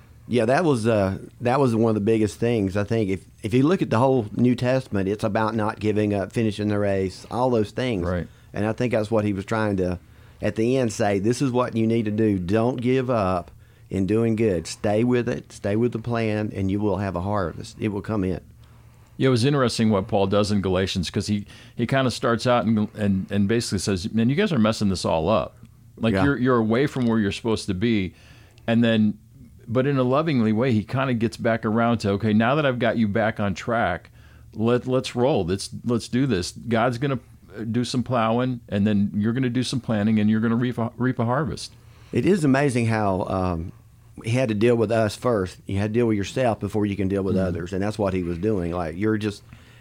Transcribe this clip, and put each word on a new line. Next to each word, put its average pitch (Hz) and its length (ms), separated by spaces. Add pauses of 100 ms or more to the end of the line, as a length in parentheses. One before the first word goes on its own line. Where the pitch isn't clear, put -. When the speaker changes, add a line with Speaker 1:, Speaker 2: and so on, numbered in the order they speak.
(300)
Speaker 1:
Yeah, 117 160
that 143 200
was, 123 200
uh, 98 340 (200)
that 120 200
was 127 140
one 113 160
of 110 60
the 104 60
biggest 110 360
things. 110 380
I 104 80
think 110 260
if, 95 160 (180)
if 101 100
you 131 100
look 180 180
at 120 80
the 110 80
whole 131 280 (100)
New 120 200
Testament, 123 520
it's 104 160
about 110 320
not 107 240
giving 104 340
up, 98 200
finishing 104 340
the 104 120
race, 98 520
all 123 180
those 110 220
things. 113 340
Speaker 2:
Right. 87 220 (260)
Speaker 1:
And 101 120
I 113 80
think 123 180
that's 110 180
what 107 140
he 104 80
was 95 140
trying 107 320
to, 90 220 (420)
at 104 160
the 120 200
end, 120 140
say, 101 280
"This 113 220
is 139 100
what 120 260
you 110 100
need 113 180
to 107 60
do. 104 280
Don't 110 360
give 127 340
up 92 420 (380)
in 95 160
doing 113 300
good. 101 320
Stay 110 380
with 123 240
it. - 240
Stay 101 240
with 120 160
the 113 60
plan, 110 540
and 98 160
you 101 120
will 101 160
have 98 180
a 85 60
harvest. 98 580
It 110 140
will 101 80
come 104 240
in." 92 160 (760)
Speaker 2:
Yeah, 135 140
it - 20
was 117 140
interesting 127 460
what 95 180
Paul 98 180
does 101 240
in 104 100
Galatians, 92 480
'cause 104 180
he, 101 180 (300)
he 117 120
kinda 135 240
starts 117 340
out 120 200
and, 107 300
and, 101 360
and 98 160
basically 113 320
says, 98 340
"Man, 113 160
you 143 60
guys 202 160
are 139 80
messing 110 300
this 92 160
all 85 240
up. 101 280 (400)
Like, 110 160
Speaker 1:
Yeah. 95 120
Speaker 2:
you're, 139 120
you're 123 200
away 113 280
from 135 220
where 113 100
you're 98 140
supposed 110 360
to 101 60
be." 98 400 (540)
And 117 160
then, 110 340 (500)
but 127 200
in 143 100
a 131 60
lovingly 127 500
way, 123 180
he 107 120
kinda 131 320
gets 113 200
back 113 300
around 117 340
to, 101 120
"Okay, 104 220
now 113 220
that 156 100
I've 123 140
got 113 180
you 113 100
back 107 320
on 101 160
track, 110 560 (420)
let, 117 340
let's 131 280
roll. 120 300
Let's, 95 240 (140)
let's 117 240
do 127 200
this. 92 240
God's 117 480
gonna 135 200 (520)
do 120 120
some 120 200
plowing, 120 560 (100)
and 101 160
then 104 300
you're 107 180
gonna 127 160
do 123 140
some - 160
planting, 110 400
and 104 100
you're 110 120
gonna 113 140
reap 123 220
a, 117 200
reap 123 200
a 113 80
harvest." 123 480 (400)
Speaker 1:
It 123 120
is 175 200
amazing 131 400
how, 107 420
um, 90 440 (520)
he 113 80
had 123 180
to 107 60
deal 117 200
with 110 160
us 113 240
first. 104 420 (100)
You 98 100
had 107 160
to 117 60
deal 120 80
with 110 100
yourself 110 420
before 104 280
you 98 80
can 98 120
deal 98 140
with 95 140
Speaker 2:
Mm-hmm. 92 100
Speaker 1:
others, 87 280
and 92 100
that's 104 160
what 95 160
he 92 80
was 85 160
doing. 90 320
Like, 85 260
you're 107 200
just, 104 260 (380)